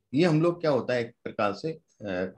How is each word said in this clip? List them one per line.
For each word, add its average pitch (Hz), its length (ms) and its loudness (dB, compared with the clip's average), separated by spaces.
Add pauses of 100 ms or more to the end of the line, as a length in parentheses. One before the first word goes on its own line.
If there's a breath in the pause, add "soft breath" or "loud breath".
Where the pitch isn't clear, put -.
(120)
ये 143 120 4
हम 156 180 4
लोग 170 180 0
क्या 156 100 0
होता 123 240 0
है, 123 60 0
एक 117 140 -6 (100)
प्रकार 104 300 -2
से, 160 180 -6
अ, 95 640 -8